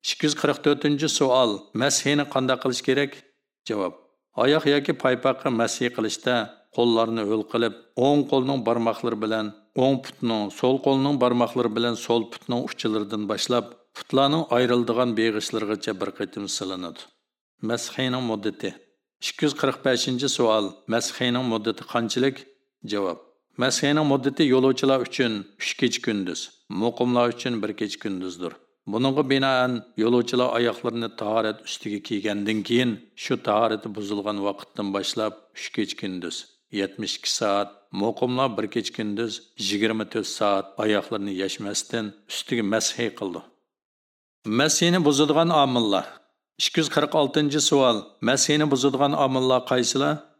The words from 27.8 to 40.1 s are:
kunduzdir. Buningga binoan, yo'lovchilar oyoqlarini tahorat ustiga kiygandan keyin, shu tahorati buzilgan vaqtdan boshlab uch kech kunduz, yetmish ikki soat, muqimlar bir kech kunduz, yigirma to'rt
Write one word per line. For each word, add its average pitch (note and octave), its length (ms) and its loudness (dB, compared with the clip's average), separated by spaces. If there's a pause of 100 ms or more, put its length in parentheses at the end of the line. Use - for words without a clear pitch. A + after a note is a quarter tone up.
kunduzdir. F2+ 540 -8 (340)
Buningga C3+ 360 0
binoan, C3 480 2 (220)
yo'lovchilar B2 600 2
oyoqlarini A#2 560 -2
tahorat A2 500 -2
ustiga - 380 -8
kiygandan G#2 640 -2
keyin, A#2+ 280 2 (220)
shu - 220 -4
tahorati A2 560 0
buzilgan G2+ 480 -4
vaqtdan G2+ 520 -6
boshlab G#2 420 -2 (160)
uch - 220 -14
kech G2+ 260 -4
kunduz, F2+ 380 -8 (340)
yetmish G2 460 -4
ikki - 160 -6
soat, G2+ 380 0 (200)
muqimlar B2 640 0
bir G#2+ 160 -4
kech - 260 -4
kunduz, G#2+ 400 -4 (240)
yigirma G#2 500 0
to'rt G#2+ 220 -4